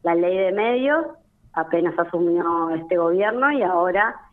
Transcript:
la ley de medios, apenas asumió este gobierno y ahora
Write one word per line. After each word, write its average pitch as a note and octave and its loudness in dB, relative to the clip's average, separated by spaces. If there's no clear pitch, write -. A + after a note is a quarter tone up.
la E3+ 2
ley F3+ 2
de F#3+ 0
medios, B3+ 0
apenas E3+ 0
asumió E3+ 0
este E3 -2
gobierno G#3 2
y C4 0
ahora F#3 0